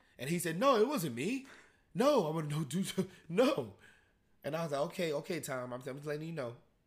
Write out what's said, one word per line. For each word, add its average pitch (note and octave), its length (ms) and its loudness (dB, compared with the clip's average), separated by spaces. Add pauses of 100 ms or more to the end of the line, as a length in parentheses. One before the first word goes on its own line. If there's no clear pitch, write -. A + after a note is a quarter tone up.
(180)
And B2 120 -4
he F3 100 0
said, E3 180 -2
"No, B3+ 200 6
it G#3+ 100 8
wasn't E3 280 -2
me. A3 300 -2 (480)
No." A#3+ 340 4
I'm D#3+ 100 -2
gonna, D#3+ 100 -2
"No, D3 160 -2
dude, D#3+ 240 -2 (220)
<laughs> - 180 -20
no." F3 460 2 (720)
And C#3+ 100 -2
I E3 80 -2
was D#3+ 80 -4
like, C#3 100 0
"Okay, E3+ 300 -2
okay, D#3 300 -4
Tom, B2+ 320 -6
I'm, B2 120 -8
I'm C3 100 -8
just C#3+ 100 -12
letting D3+ 200 -4
you E3 80 -8
know." B2+ 200 -6 (340)